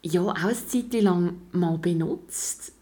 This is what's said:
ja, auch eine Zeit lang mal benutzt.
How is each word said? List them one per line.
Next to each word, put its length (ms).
ja, 160
auch 120
eine 200
Zeit 340
lang 400
mal 260
benutzt. 1040